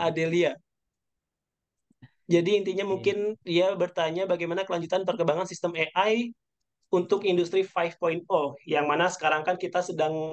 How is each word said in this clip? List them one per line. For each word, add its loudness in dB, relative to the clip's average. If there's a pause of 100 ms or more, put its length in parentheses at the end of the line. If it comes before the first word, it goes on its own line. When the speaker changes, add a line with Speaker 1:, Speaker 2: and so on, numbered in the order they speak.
Speaker 1:
Adelia. 2 (1800)
Jadi 4 (120)
intinya -2
Speaker 2:
Oke. -2
Speaker 1:
mungkin 0 (260)
dia 2
bertanya -2
bagaimana -2
kelanjutan -2
perkembangan 0
sistem -4
A 0 (280)
I -2 (640)
untuk 0
industri 2
five -2
point -2
oh, 0 (120)
yang 0
mana 4
sekarang 0
kan 0
kita -2
sedang -2 (180)